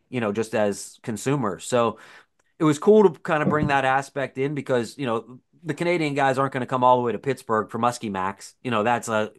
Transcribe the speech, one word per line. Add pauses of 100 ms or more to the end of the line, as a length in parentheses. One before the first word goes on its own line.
you
know,
just
as
consumers.
So (600)
it
was
cool
to
kinda
bring
that
aspect
in
because,
you
know, (240)
the
Canadian
guys
aren't
gonna
come
all
the
way
to
Pittsburgh
for
Muskie
Max.
You
know,
that's
a,